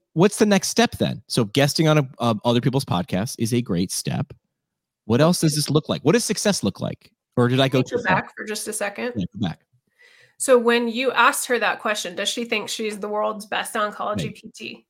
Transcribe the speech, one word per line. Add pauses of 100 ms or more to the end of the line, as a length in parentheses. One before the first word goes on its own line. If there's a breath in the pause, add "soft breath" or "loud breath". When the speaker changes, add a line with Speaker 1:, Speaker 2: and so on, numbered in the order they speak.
(140)
Speaker 1:
what's
the
next
step
then?
So
guesting
on
a,
uh, (120)
other
people's
podcasts
is
a
great
step. (720)
What
else
does
this
look
like?
What
does
success
look
like? (260)
Or
did
I
go
Speaker 2:
Can
you
Speaker 1:
too
Speaker 2:
go
Speaker 1:
far?
Speaker 2:
back
for
just
a
second?
Speaker 1:
Yeah, (140)
go
back. (800 soft breath)
Speaker 2:
So
when
you
asked
her
that
question,
does
she
think
she's
the
world's
best
oncology
Speaker 1:
Right.
Speaker 2:
P
T?